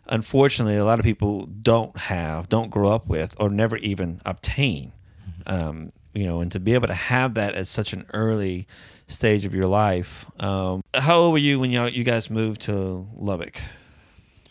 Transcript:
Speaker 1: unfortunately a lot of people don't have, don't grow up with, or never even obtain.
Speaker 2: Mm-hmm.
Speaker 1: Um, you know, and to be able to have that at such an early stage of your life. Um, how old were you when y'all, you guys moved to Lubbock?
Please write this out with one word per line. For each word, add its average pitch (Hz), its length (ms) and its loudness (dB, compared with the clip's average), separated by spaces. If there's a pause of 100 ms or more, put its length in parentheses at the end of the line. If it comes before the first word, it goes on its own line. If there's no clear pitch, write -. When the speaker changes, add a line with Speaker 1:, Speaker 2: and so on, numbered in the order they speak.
Speaker 1:
unfortunately 117 720 2
a 104 80 2
lot 113 160 4
of 104 40 2
people 104 420 0
don't 110 500 0
have, 85 520 -4
don't 113 220 -2
grow 101 220 4
up 117 160 0
with, 82 320 -2
or 104 100 2
never 110 280 0
even 95 460 -4
obtain. 95 680 -2 (360)
Speaker 2:
Mm-hmm. 87 240 -10 (160)
Speaker 1:
Um, 78 240 -10 (220)
you 101 120 -2
know, 85 140 -2
and 87 120 -2
to 98 80 -6
be 104 140 2
able 120 140 2
to 95 60 -4
have 127 400 0
that 104 200 -2
at 92 120 -6
such - 260 -4
an 92 200 -10
early 104 540 -2 (420)
stage 104 380 2
of 87 80 -4
your 95 120 2
life. 98 600 0 (140)
Um, 95 420 -2 (120)
how 143 260 4
old 170 120 6
were 160 60 4
you 143 200 4
when 131 120 0
y'all, 120 180 0
you 120 160 -2
guys 117 260 0
moved 110 320 -2
to 95 440 -2 (100)
Lubbock? 95 440 -6 (920)